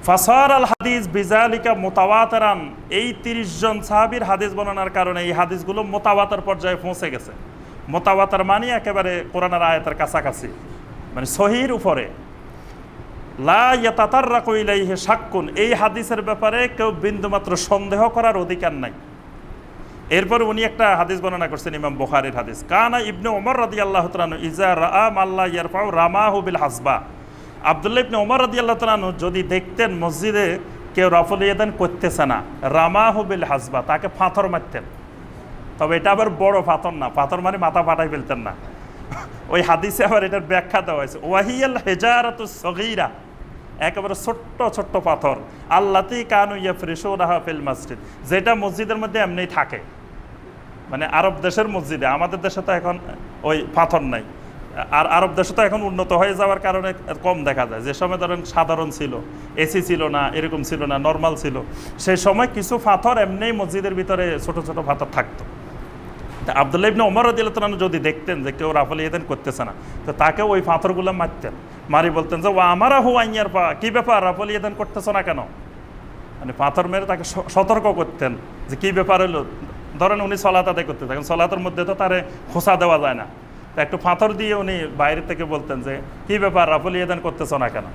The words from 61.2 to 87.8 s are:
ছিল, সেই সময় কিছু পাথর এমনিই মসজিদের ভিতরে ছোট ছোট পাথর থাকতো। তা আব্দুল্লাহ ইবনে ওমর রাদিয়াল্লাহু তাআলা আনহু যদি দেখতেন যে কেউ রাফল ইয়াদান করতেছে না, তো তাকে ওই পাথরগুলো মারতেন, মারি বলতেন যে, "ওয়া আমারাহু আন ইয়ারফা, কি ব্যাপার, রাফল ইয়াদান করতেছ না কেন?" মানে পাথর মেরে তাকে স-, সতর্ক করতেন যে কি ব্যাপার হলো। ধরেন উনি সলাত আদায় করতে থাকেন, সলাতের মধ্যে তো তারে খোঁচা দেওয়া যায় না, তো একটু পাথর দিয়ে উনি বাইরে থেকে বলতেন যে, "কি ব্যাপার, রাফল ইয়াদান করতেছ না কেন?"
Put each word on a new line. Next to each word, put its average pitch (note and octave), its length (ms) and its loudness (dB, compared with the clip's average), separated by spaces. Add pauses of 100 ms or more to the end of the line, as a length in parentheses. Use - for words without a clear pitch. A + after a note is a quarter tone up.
ছিল, C3 260 -4 (360)
সেই F#3 180 2
সময় G3+ 380 4
কিছু A3 300 -2
পাথর A3+ 340 4
এমনিই G3+ 340 0
মসজিদের F#3+ 420 -2
ভিতরে F3+ 460 0
ছোট E3 180 -4
ছোট D#3+ 280 -6
পাথর C#3 260 -2
থাকতো। - 320 -4 (1000)
তা - 60 -2
আব্দুল্লাহ D3+ 380 4
ইবনে G#3+ 120 2
ওমর A3 240 4
রাদিয়াল্লাহু A3+ 340 2
তাআলা G#3 140 0
আনহু F#3 140 0
যদি D#3+ 100 0
দেখতেন D#3 460 -2
যে C#3 80 -4
কেউ D#3 200 -2
রাফল D3+ 280 2
ইয়াদান D#3+ 280 -2
করতেছে C3 360 -4
না, G#2 80 -8 (340)
তো D3 60 -6
তাকে D#3 300 2
ওই G3+ 200 2
পাথরগুলো F#3 500 0
মারতেন, E3+ 400 -4 (380)
মারি D#3+ 200 6
বলতেন D#3+ 300 -2
যে, G3 80 2
"ওয়া F#3 220 6
আমারাহু B3 460 6
আন A3+ 180 2
ইয়ারফা, F3+ 460 0
কি A3 100 0
ব্যাপার, A#3 340 4
রাফল F#3 260 0
ইয়াদান G#3 280 -4
করতেছ G#3 300 -6
না G3 140 0
কেন?" E3 160 -2
মানে - 1200 -14
পাথর E3+ 300 2
মেরে F#3+ 180 -2
তাকে E3+ 180 -2
স-, - 240 -6
সতর্ক G#3 440 2
করতেন C#3 440 -2 (320)
যে C3+ 80 -6
কি F#3+ 160 0
ব্যাপার F#3 300 4
হলো। E3 220 0 (540)
ধরেন G3 220 2
উনি G3 160 -2
সলাত F#3 320 2
আদায় E3+ 180 -2
করতে C#3 200 -8
থাকেন, C3+ 160 -6
সলাতের E3+ 360 0
মধ্যে F3 260 -4
তো F#3+ 100 -2
তারে F#3 280 0 (300)
খোঁচা F#3 240 4
দেওয়া E3 220 6
যায় C#3 160 2
না, A2 120 -8 (480)
তো D#3+ 60 -2
একটু D3 160 0
পাথর F3+ 360 2
দিয়ে G#3 220 -2
উনি F#3+ 320 -2 (100)
বাইরে D3+ 320 2
থেকে D#3+ 160 -4
বলতেন C#3+ 380 -4
যে, C3+ 180 -6 (280)
"কি G3+ 100 2
ব্যাপার, F3+ 320 4
রাফল D#3+ 260 0
ইয়াদান F3 240 -2
করতেছ D#3 320 -4
না C3 160 0
কেন?" G#2+ 160 -6 (100)